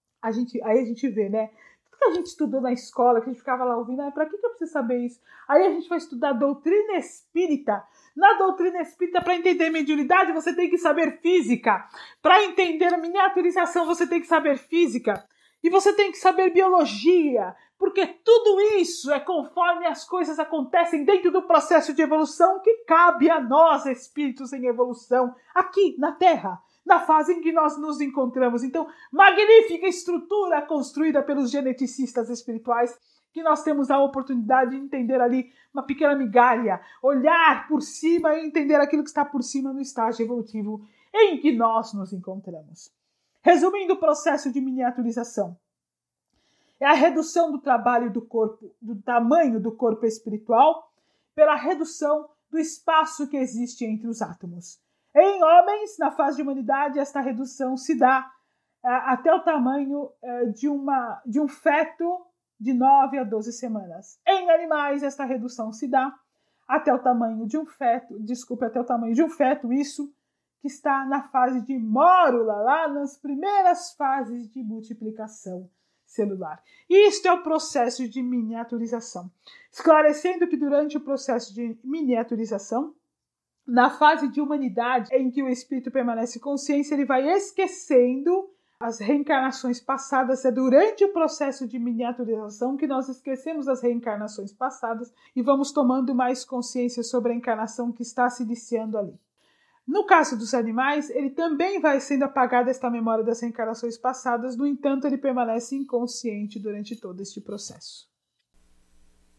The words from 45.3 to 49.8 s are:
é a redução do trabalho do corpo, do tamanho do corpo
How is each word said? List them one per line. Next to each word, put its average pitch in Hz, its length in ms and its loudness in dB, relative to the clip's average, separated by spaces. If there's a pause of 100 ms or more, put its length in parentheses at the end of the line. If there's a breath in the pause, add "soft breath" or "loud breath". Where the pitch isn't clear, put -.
é 277 60 0
a 285 80 8
redução 320 580 2
do 285 80 -6
trabalho 240 520 0
do 220 100 -6
corpo, 220 600 -4
do 226 200 -12
tamanho 240 580 2
do 214 120 -4
corpo 226 340 -2